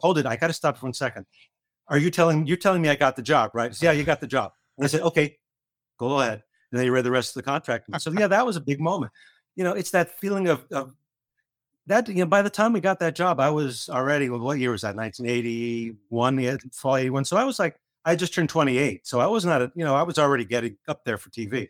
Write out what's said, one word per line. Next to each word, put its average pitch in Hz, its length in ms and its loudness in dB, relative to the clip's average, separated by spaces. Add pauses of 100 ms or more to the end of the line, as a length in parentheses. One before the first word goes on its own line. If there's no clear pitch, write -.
"Hold 175 160 2
it, 139 80 0
I 120 100 -2
gotta 165 180 0
stop 143 240 -2
for 135 100 -10
one 123 60 -6
second. 127 340 -8 (640)
Are 147 100 2
you 165 100 2
telling, 160 380 4
you're 175 100 0
telling 185 240 2
me 156 80 2
I 143 60 4
got 139 200 2
the 131 60 -8
job, 117 320 2
right?" 117 160 -2
He 107 60 -16
said, 156 100 0
"Yeah, 170 60 6
you 147 120 2
got 151 180 0
the 139 60 -8
job." 120 260 -2 (240)
And 139 80 0
I - 20 4
said, 151 140 0
"Okay, 160 360 2 (640)
go 135 220 0
ahead." 110 200 -2 (300)
And 120 80 -2
then 127 60 2
he 127 40 2
read 127 160 4
the 123 60 0
rest 123 180 0
of - 60 -12
the 127 80 -10
contract. 131 420 -4 (160)
So 160 100 -6
yeah, 202 160 2
that 202 180 2
was 220 100 -2
a 156 60 -6
big 139 200 -4
moment. 165 300 -2 (440)
You 185 80 -4
know, 180 100 0
it's 196 180 -6
that 170 280 0
feeling 196 280 -2
of, 156 240 0
of 135 220 -6 (920)
that, 226 240 2
you 190 60 -4
know, 180 100 2
by 196 160 4
the 202 80 0
time 220 240 2
we 196 80 0
got 185 180 0
that 165 160 -2
job, 170 240 0
I 139 120 4
was 139 380 -4
already, 135 400 0
well, 120 100 -4
what 135 180 -4
year 127 140 0
was 107 100 -4
that? 104 140 -6
Nineteen 113 320 -8
eighty-one, 117 1120 -2
yeah, 127 180 -2 (160)
fall 135 240 0
eighty-one. 131 260 0
So 175 140 0
I 233 80 2
was 269 140 -4
like, 170 180 -2 (260)
I 165 120 2
just 170 180 -4
turned 165 160 0
twenty-eight. 135 580 0
So 123 120 -2
I 135 80 2
was 208 180 0
not, 156 160 2
a, 123 140 -2
you 165 100 -4
know, 139 100 2
I 147 60 4
was 170 160 -4
already 139 260 4
getting 113 320 -2 (120)
up - 180 -8
there 110 120 -2
for - 120 -18
T 113 160 -8
V. 110 240 -6